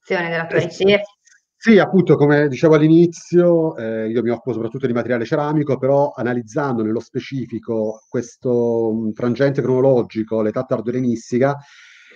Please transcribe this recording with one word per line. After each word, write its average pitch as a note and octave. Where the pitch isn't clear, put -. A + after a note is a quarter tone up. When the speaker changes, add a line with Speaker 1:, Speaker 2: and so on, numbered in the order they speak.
Speaker 1:
della E3+
tua E3
Speaker 2:
Eh, E3+
Speaker 1:
ricerca? G3
Speaker 2:
sì, A3
appunto, E3
come D3
dicevo D3+
all'inizio, E3
eh, A2
io A2+
mi A2+
occupo A#2
soprattutto A2+
di A#2+
materiale A#2
ceramico, D3
però C#3
analizzando A#2+
nello A2
specifico A2+
questo, A#2
mm, A2
frangente C3
cronologico, A#2
l'età A2
tardo-ellenistica, B2